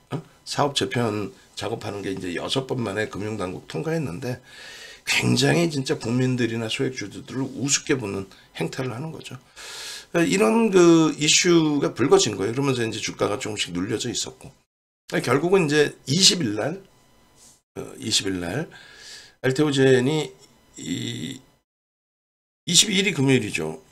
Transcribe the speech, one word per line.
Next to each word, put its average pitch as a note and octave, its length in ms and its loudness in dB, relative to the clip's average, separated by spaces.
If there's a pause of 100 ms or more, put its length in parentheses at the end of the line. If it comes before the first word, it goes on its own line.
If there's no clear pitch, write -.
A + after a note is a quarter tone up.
(100)
어? C#3 120 -8 (220)
사업 C#3 320 -2
재편 G#2+ 580 -2 (200)
작업하는 G#2 480 -8
게 G2 100 -4
이제 F#2 240 -6
여섯 C3 300 -4
번 B2+ 160 -4
만에 G#2 260 -2
금융당국 G2 600 -8
통과했는데 D3 720 -6 (640)
굉장히 C#3 680 2
진짜 C#3 280 -4
국민들이나 A#2+ 680 0
소액주주들을 B2 720 -6
우습게 C3+ 580 -2
보는 G2 300 -6 (280)
행태를 C3 360 -4
하는 C#3+ 180 -10
거죠. - 260 -14 (920)
이런 A3 420 4
그 E3 480 8
이슈가 D#3 760 4
불거진 - 420 4
거예요. G2 160 -2
그러면서 B2+ 320 0
이제 G#2+ 160 -4
주가가 G#2 380 -2
조금씩 G#2 340 -6
눌려져 G#2 380 -4
있었고, - 420 -8 (720)
결국은 E3 420 4
이제 D3 300 2 (100)
이십 F#3 360 4
일 G#2+ 120 -2
날, C#3 280 -6 (920)
어, - 220 -12
이십 G#2 280 -2
일 F#2+ 140 -2
날 F#2+ 300 -6 (720)
알테오젠이 C3+ 920 2 (440)
이 A#2 640 -8 (1200)
이십이 F#3 320 4
일이 G3 160 2
금요일이죠. A#2+ 800 0